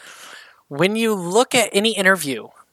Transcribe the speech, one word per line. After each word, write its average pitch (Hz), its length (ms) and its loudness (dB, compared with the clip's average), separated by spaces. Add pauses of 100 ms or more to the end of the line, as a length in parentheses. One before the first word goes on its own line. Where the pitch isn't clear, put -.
(680)
When 175 280 0
you 226 200 0
look 190 400 0
at 226 160 2
any 214 240 0
interview 151 540 0 (240)